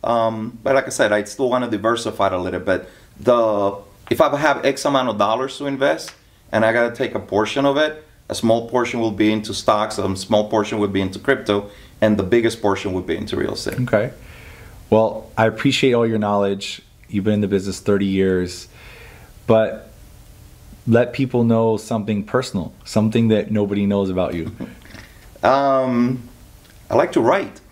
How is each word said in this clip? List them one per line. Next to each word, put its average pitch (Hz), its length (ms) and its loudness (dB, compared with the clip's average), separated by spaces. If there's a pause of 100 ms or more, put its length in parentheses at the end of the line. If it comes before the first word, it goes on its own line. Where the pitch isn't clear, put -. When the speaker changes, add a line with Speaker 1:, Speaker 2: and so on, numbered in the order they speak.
Speaker 1:
Um, 113 580 -2
but 135 120 0
like 139 120 2
I - 40 -10
said, 110 220 0
I 104 120 0
still 127 260 -2
wanna 123 180 0
diversify 110 600 0
it 92 40 -2
a 92 60 -2
little 90 220 -4
bit. 92 280 -2 (300)
The, 107 580 2 (340)
if 117 120 0
I 143 140 2
have 143 280 0
X 135 220 0
amount 135 240 2
of 104 80 -4
dollars 113 400 0
to 143 80 -6
invest 139 480 -2 (380)
and 110 120 2
I 113 80 4
gotta 120 220 0
take 120 200 -4
a - 40 -4
portion 107 480 0
of 139 100 2
it, 156 260 -2 (280)
a - 40 -6
small 113 360 0
portion 120 300 -2
will 113 100 0
be 107 220 2
into 107 200 -4
stocks, 107 460 0
a 95 180 -2
small 107 320 0
portion 110 300 0
would 101 140 0
be 98 80 0
into 95 180 -4
crypto, 104 500 0 (320)
and 107 160 4
the 98 60 0
biggest 110 400 2
portion 101 320 0
would 90 120 -4
be 85 100 -4
into - 200 -8
real - 180 -4
estate. - 260 -8
Speaker 2:
Okay. 123 320 0 (760)
Well, 110 480 2
I 113 100 4
appreciate 131 480 2
all 117 120 2
your 110 120 0
knowledge. 101 600 -2 (280)
You've 98 160 -4
been 107 100 2
in 104 60 0
the 101 80 0
business 95 320 -2
thirty 101 260 0
years, 95 640 0 (800)
but 110 420 2 (960)
let 117 260 4
people 123 320 0
know 113 320 2
something 104 480 -4
personal, 104 480 -4 (120)
something 113 440 2
that 107 220 2
nobody 101 340 0
knows 101 260 2
about 92 240 -2
you. 82 220 -6
Speaker 1:
<laughs> - 40 -14 (840)
Um, 131 840 2 (640)
I - 60 -4
like 156 160 2
to 165 80 2
write. 180 400 0 (120)